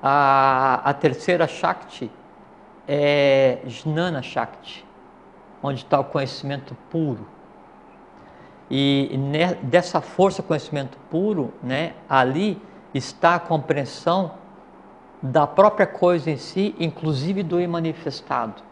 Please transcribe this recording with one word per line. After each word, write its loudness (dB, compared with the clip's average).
A, 4
a 2
terceira 0
Shakti -6
é 4
Jnana -4
Shakti, -8
onde -6
tá 2
o -2
conhecimento -6
puro. -4
E 0
ne-, -2
dessa 2
força, 2
conhecimento -4
puro, -2
né, -4
ali 2
está 2
a 0
compreensão -2
da 2
própria 6
coisa 2
em -2
si, -4
inclusive -2
do 0
imanifestado. -4